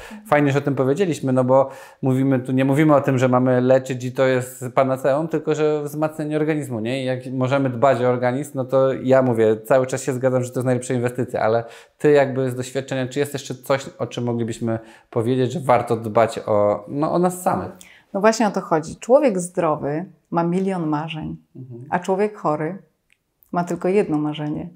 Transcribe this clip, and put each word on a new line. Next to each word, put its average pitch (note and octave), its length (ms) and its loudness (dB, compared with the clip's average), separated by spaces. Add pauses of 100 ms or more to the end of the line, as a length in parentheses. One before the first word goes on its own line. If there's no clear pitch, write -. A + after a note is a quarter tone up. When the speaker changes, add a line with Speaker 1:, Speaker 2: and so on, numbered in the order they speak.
(260)
Speaker 1:
Fajnie, D3 260 4
że C#3 60 2
o C#3 40 -2
tym C#3+ 120 0
powiedzieliśmy, C3+ 580 0
no B2+ 120 2
bo C3 240 4 (340)
mówimy C3+ 360 2
tu, B2+ 140 -4
nie C3 120 2
mówimy D3 300 4
o C3+ 60 6
tym, C3 180 0
że B2+ 100 4
mamy B2+ 320 4
leczyć C3 440 2
i B2+ 80 -6
to C3 140 2
jest B2+ 380 -2 (100)
panaceum, C3+ 540 0
tylko D#3 260 -2
że D3+ 280 0
wzmacnianie D3+ 540 -4
organizmu, D3 440 -2
nie? B2+ 220 -4
I - 20 -6
jak B2+ 140 -2 (140)
możemy C3 380 0
dbać B2 320 2
o B2 60 2
organizm, B2 460 -2
no C3+ 100 -4
to C3+ 280 2
ja B2+ 300 4
mówię, A2+ 420 4
cały C3 220 4
czas B2+ 160 -6
się C#3+ 100 -4
zgadzam, B2+ 320 0
że A#2 60 -8
to C3+ 80 -6
jest B2+ 80 -2
najlepsza B2+ 280 -2
inwestycja, B2 460 -2
ale A#2 240 2 (340)
ty D3+ 120 4
jakby C3+ 400 2
z A#2+ 40 -6
doświadczenia, B2+ 520 -6
czy B2+ 120 -6
jest C#3+ 140 -2
jeszcze C3+ 220 -10
coś, - 320 -2 (120)
o B2+ 80 -4
czym - 180 -6
moglibyśmy A#2 540 -4 (320)
powiedzieć, B2 420 0
że C3 80 -6
warto B2 360 2
dbać A2 500 0
o, G#2 420 2
no, D3 240 -4
o F3 60 0
nas F3 240 -2
samych? F#2+ 280 -2 (420)
Speaker 2:
No G3 80 -4
właśnie A3 260 2
o G3 40 2
to F#3+ 100 -4
chodzi. D#3+ 360 -2
Człowiek B3 440 2
zdrowy D#3 640 -2 (260)
ma E3 140 0
milion F#3 420 -2
marzeń, D#3 500 -6 (200)
Speaker 1:
Mhm. B2+ 340 -16
Speaker 2:
a F3 80 0
człowiek G3 400 -2
chory D#3 400 -2 (720)
ma F3 120 0
tylko F3 240 -4
jedno F#3 300 2
marzenie D3+ 580 -4